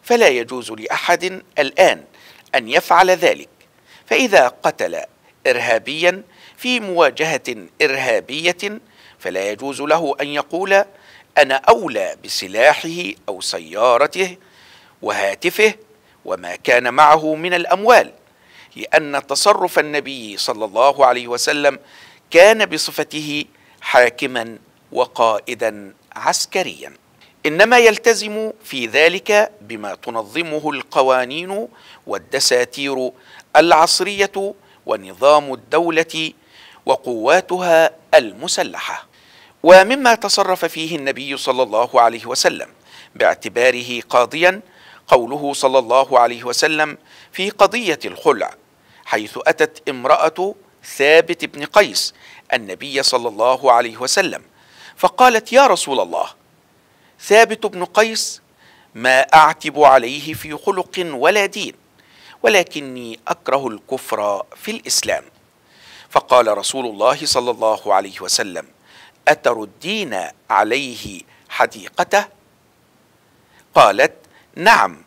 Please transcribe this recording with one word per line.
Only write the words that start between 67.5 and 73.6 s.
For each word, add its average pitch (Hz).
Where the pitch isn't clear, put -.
الله 110
عليه 98
وسلم: 92
"أتردين 131
عليه 107
حديقته؟" 117